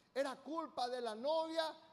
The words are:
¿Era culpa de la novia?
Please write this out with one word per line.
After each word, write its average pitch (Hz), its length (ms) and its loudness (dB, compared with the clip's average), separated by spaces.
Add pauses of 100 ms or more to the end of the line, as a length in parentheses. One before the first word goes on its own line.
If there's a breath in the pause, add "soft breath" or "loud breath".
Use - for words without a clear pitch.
(140 soft breath)
¿Era 269 240 0
culpa 285 500 -2
de 247 140 -2
la 226 120 -2
novia? 320 640 0 (160)